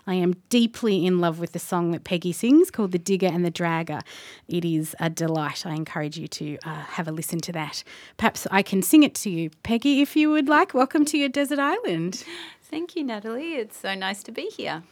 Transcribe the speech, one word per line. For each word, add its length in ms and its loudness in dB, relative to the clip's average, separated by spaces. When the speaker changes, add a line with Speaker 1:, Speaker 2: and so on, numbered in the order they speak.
Speaker 1:
I 80 -2
am 220 2
deeply 580 2
in 140 4
love 200 0
with 120 -6
the 80 -8
song 320 -2
that 140 -6
Peggy 260 -2
sings 400 6
called 220 -2
The 60 0
Digger 280 0
and 160 2
the 80 2
Dragger. 480 -2
It 160 -2
is 380 -2
a 80 2
delight. 560 -2
I 80 -6
encourage 440 -6
you 120 -10
to, 340 -8
uh, 60 -10
have 400 -6
a 20 -6
listen 280 -6
to 120 -8
that. 320 -8
Perhaps 340 0
I 120 4
can 200 0
sing 220 8
it 120 2
to 140 -4
you, 200 -2
Peggy, 380 2
if 140 0
you 140 4
would 180 2
like. 260 4
Welcome 320 4
to 120 -2
your 100 2
desert 320 0
island. 640 -2
Speaker 2:
Thank 280 -8
you, 80 -4
Natalie. 500 -6
It's 220 -6
so 180 -4
nice 280 -4
to 100 -14
be 140 -6
here. 440 -8